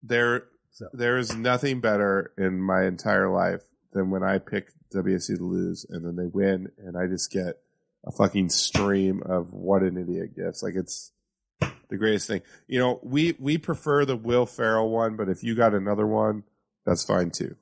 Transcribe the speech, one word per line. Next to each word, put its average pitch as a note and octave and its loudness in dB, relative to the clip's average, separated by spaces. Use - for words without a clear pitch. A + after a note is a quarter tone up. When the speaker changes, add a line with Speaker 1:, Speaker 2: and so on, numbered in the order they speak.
Speaker 1:
There, A#2+ 2
Speaker 2:
So. - -16
Speaker 1:
there A#2+ 0
is A2 -4
nothing B2 0
better G#2 2
in F#2 0
my F#2+ 2
entire F#2+ 0
life F#2 0
than F#2+ -2
when F#2+ -2
I F#2+ 0
pick G2 -6
W F#2 0
S F2 -6
U G2+ -2
to - -6
lose F2+ -4
and E2+ -10
then F2 -8
they F2+ -4
win F#2+ 0
and F2+ -12
I F2+ -2
just F#2 -4
get F2+ -4
a - -12
fucking F#2+ 2
stream G2 2
of F2+ -2
what F#2+ 2
an F2+ 0
idiot F2 -6
gifts. F2+ -6
Like, F2+ -6
it's - -8
the G2 -8
greatest G#2+ 0
thing. G2 -2
You B2+ -2
know, B2+ 2
we, D3+ 0
we D3 0
prefer D3 0
the C3 0
Will A#2+ 2
Ferrell A2+ 2
one, A2+ 0
but G#2+ -2
if F#2 -2
you A#2 -2
got A2+ 6
another G2+ 0
one, G#2+ 0
that's F2+ 0
fine F2+ 0
too. - -8